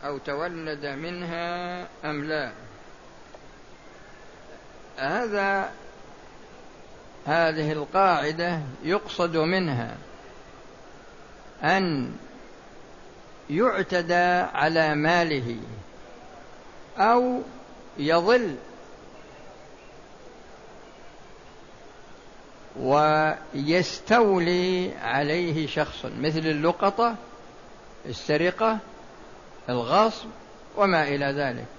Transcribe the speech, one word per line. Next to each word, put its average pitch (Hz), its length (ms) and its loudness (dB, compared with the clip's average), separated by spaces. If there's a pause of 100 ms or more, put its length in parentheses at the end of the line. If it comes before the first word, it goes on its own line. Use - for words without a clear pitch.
أو 143 140 -6
تولد 151 680 -6
منها 175 960 -6 (240)
أم 147 180 -6
لا؟ 147 280 -4 (2500)
هذا، 196 720 -2 (1500)
هذه 156 460 0
القاعدة 165 880 0 (240)
يقصد 170 540 -2
منها 156 580 0 (1700)
أن 156 480 2 (1400)
يعتدى 180 920 2 (120)
على 156 420 4
ماله 151 600 2 (1400)
أو 247 440 4 (560)
يضل 170 580 4 (4000)
ويستولي 180 1400 2 (100)
عليه 151 680 0
شخص، - 380 -4
مثل 131 340 -2
اللقطة، 170 760 2 (880)
السرقة، 180 720 0 (920)
الغصب 143 580 2 (500)
وما 185 260 4
إلى 143 220 0
ذلك. 135 400 -2 (140)